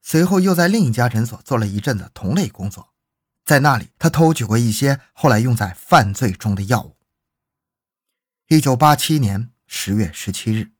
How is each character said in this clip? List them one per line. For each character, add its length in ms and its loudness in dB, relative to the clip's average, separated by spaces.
随 240 0
后 160 2
又 140 2
在 120 2
另 180 2
一 60 0
家 200 0
诊 160 -2
所 160 -12
做 160 -4
了 80 -2
一 120 -4
阵 200 -4
子 160 -12
同 200 -6
类 140 -2
工 220 -10
作， 240 -20
在 160 4
那 160 2
里 220 -8
他 100 0
偷 240 2
取 140 -4
过 100 0
一 160 0
些 260 0
后 160 0
来 120 4
用 140 0
在 200 -4
犯 400 2
罪 180 -2
中 220 -4
的 100 -6
药 160 -2
物。 160 -18
一 120 4
九 140 0
八 220 4
七 220 -2
年 320 -2
十 280 -6
月 180 -2
十 200 -10
七 220 -6
日 260 -6